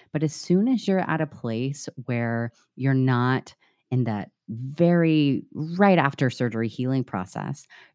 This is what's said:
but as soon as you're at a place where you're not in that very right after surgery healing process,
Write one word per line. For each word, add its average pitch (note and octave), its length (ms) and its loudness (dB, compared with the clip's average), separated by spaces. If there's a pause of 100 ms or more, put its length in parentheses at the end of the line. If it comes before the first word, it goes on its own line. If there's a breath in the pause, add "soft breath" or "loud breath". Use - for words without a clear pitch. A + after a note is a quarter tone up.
(120)
but D3 100 -2
as D3+ 100 0
soon G3 360 0
as B3+ 180 0
you're F#3+ 140 2
at D#3+ 200 -2
a D#3 60 0
place B2+ 640 -6 (180)
where A#2 460 -2 (240 soft breath)
you're C3+ 180 0
not B2+ 600 2 (360)
in B2+ 140 0
that G#2+ 260 -4 (180)
very D3+ 920 2 (100)
right F3 460 2
after C#3 320 2
surgery A2+ 380 -2
healing B2+ 340 -2
process, G2 640 -8 (280 loud breath)